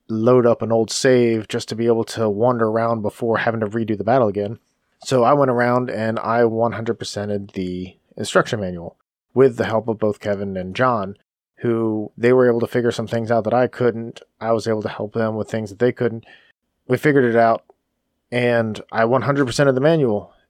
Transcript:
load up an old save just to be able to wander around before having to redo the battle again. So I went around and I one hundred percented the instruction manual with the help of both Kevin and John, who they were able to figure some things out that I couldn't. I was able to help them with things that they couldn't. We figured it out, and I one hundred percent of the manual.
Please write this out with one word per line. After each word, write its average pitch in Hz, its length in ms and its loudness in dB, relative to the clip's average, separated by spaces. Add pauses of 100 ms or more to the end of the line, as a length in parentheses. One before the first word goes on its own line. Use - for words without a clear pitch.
load 117 380 4
up 117 160 2
an 113 100 -4
old 113 180 2
save 120 600 2
just - 180 -6
to 117 80 -8
be 117 120 -2
able 113 180 2
to 110 240 -4
wander 113 400 0
around 113 320 -2
before 107 380 -2
having 113 200 -4
to 110 80 -2
redo 107 300 -4
the 98 80 -6
battle 120 240 4
again. 104 300 -6 (440)
So 127 200 2
I 123 100 4
went 139 180 4
around 123 380 0
and 110 300 -4
I 117 260 2
one 113 260 0
hundred 113 240 -6
percented 101 540 -8
the 92 480 -8 (180)
instruction 110 460 -2
manual 90 340 -10 (380)
with 123 240 4
the 110 80 0
help 110 240 -2
of 107 100 -4
both 107 220 -2
Kevin 98 340 -4
and 92 200 -8
John, 107 420 -2 (400)
who 113 600 -2
they 120 140 4
were 127 160 6
able 117 140 2
to 113 60 0
figure 120 240 0
some 110 160 -6
things 113 220 -4
out 117 140 0
that 110 100 -2
I 127 140 2
couldn't. 117 540 -4 (180)
I 113 140 -2
was 110 140 -2
able 110 160 -2
to - 60 -6
help 104 240 -10
them 110 220 -2
with 107 160 -6
things 110 180 -6
that 98 100 -14
they 123 120 4
couldn't. 117 320 -4 (640)
We 127 100 0
figured 139 280 4
it 117 100 2
out, 113 300 4 (640)
and 117 500 0 (100)
I 113 140 0
one 120 180 2
hundred 139 240 0
percent 143 200 0
of 131 80 4
the 131 60 -2
manual. 139 500 0 (180)